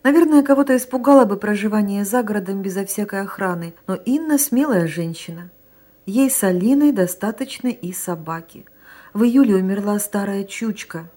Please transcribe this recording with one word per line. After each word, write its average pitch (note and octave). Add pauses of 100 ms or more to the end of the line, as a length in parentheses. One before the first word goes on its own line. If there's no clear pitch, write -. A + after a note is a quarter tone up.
Наверное, D4+
кого-то C#4
испугало B3+
бы G3+
проживание G3+
за A#3+
городом G3
безо G3
всякой G3+
охраны, F3 (100)
но F#3+
Инна – D4
смелая A#3+
женщина. E3 (560)
Ей B3+
с -
Алиной A#3
достаточно A3
и F#3
собаки. E3 (480)
В G#3
июле A#3+
умерла G3+
старая G3+
Чучка G3